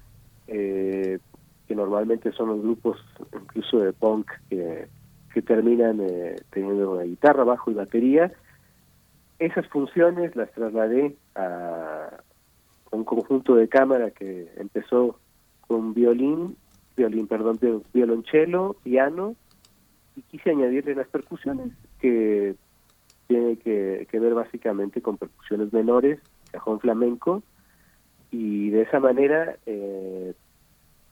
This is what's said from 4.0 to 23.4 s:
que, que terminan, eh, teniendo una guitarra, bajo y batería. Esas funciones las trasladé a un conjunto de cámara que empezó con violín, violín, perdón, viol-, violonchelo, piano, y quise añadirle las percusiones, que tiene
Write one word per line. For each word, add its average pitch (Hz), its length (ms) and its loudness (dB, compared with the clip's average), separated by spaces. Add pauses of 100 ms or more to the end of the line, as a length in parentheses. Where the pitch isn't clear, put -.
que, 85 380 -6 (460)
que 120 80 0
terminan, 113 600 2
eh, 87 340 -6 (160)
teniendo 98 400 -2
una 90 120 -4
guitarra, 131 420 4
bajo 120 260 0
y 110 40 -4
batería. 131 580 2 (1040)
Esas 170 280 -2
funciones 170 680 0
las 117 160 -6
trasladé 113 640 -2 (200)
a 87 840 -8 (680)
un 110 140 -4
conjunto 131 500 2
de 113 140 6
cámara 131 420 4
que 92 460 -12
empezó 117 640 -2 (480)
con 110 260 -4
violín, 131 640 2 (400)
violín, 110 300 0
perdón, 113 340 -2
viol-, 113 220 0 (100)
violonchelo, 156 920 2
piano, 151 520 0 (800)
y - 60 -18
quise - 300 -2
añadirle 139 440 0
las 135 120 -4
percusiones, 135 680 -8 (260)
que 107 560 2 (720)
tiene 120 300 2